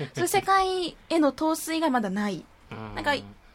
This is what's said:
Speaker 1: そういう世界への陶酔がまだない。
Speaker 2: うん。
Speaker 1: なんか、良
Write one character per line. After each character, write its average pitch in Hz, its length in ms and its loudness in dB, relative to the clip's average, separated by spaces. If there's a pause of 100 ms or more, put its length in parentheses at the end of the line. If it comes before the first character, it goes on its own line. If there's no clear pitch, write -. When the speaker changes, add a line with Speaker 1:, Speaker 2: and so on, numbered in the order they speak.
(140)
Speaker 1:
そ - 60 -4
う - 0 -
い - 40 0
う 339 40 2
世 392 140 4
界 381 540 2 (140)
へ 330 80 2
の 294 140 4
陶 311 240 0
酔 320 240 -4
が 320 100 2
ま 254 100 2
だ 208 80 -2
な 208 220 -2
い。 170 140 -6 (260)
Speaker 2:
う - 40 -14
ん。 110 200 -10
Speaker 1:
な - 80 -8
ん - 20 -4
か、 294 100 2
良 240 80 -4 (320)